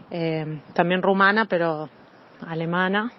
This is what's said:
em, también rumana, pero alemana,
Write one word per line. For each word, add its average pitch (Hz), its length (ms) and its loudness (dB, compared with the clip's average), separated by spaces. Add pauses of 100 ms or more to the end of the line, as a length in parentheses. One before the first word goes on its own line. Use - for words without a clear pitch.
em, 160 520 -4 (120)
también 180 280 2
rumana, 196 480 4
pero 160 400 -2 (580)
alemana, 180 720 -2